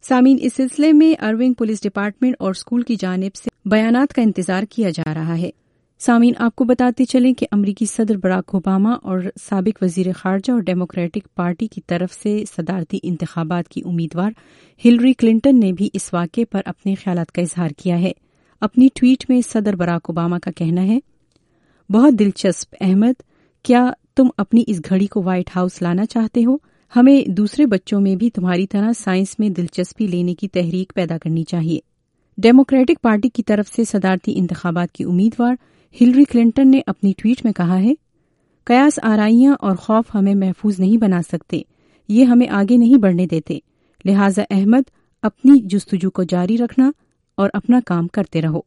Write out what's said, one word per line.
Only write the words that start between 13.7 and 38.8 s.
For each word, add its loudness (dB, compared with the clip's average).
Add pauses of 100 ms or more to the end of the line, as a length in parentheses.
امیدوار -4 (540)
ہلری 4
کلنٹن 2
نے 0
بھی -4
اس -10
واقعے -4
پر -6
اپنے -6
خیالات -6
کا -4
اظہار -4
کیا -4
ہے۔ -2 (480)
اپنی 4
ٹویٹ 0
میں 2
صدر -2
براک -4
اوباما -4
کا -10
کہنا -2
ہے، 0 (920)
"بہت 4
دلچسپ -2
احمد، 0 (400)
کیا 2 (260)
تم 4
اپنی 0
اس -6
گھڑی 0
کو -4
وائٹ -4
ہاؤس -4
لانا -2
چاہتے -2
ہو؟ 2 (400)
ہمیں 6
دوسرے 0
بچوں -2
میں 0
بھی -2
تمہاری -2
طرح -2
سائنس -4
میں 0
دلچسپی -4
لینے -2
کی -8
تحریک -4
پیدا -4
کرنی -4
چاہیے۔" -4 (600)
ڈیموکریٹک 4
پارٹی 0
کی -6
طرف -2
سے -2
صدارتی -2
انتخابات -4
کی -12
امیدوار 0 (460)
ہلری 6
کلنٹن 4
نے 6
اپنی -2
ٹویٹ -2
میں 0
کہا 0
ہے، 2 (720)
"قیاس 4